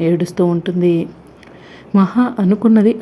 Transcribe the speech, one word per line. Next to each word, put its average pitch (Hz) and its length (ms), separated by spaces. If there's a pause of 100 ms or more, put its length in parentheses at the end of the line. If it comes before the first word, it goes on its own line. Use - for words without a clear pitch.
ఏడుస్తూ 170 440
ఉంటుంది. 175 640 (840)
"మహా 226 440
అనుకున్నది 214 640